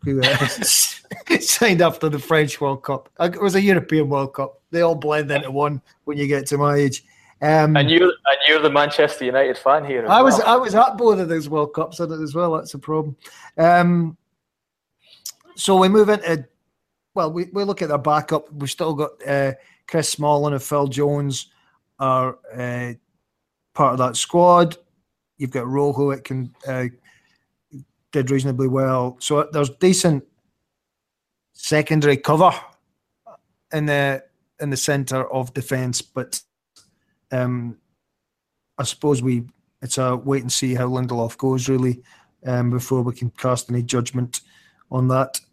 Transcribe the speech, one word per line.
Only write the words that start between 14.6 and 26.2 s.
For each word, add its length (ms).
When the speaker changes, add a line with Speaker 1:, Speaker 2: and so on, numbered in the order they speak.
Speaker 1:
so 200
we 120
move 200
into, 380
well, 180
we, 200
we 120
look 180
at 60
their 100
backup. 540
We've 180
still 240
got, 160
uh, 280
Chris 200
Smalling 460
and 80
Phil 240
Jones 640
are, 400
uh, 380
part 180
of 60
that 180
squad. 600
You've 120
got 160
Rojo, 440
it 140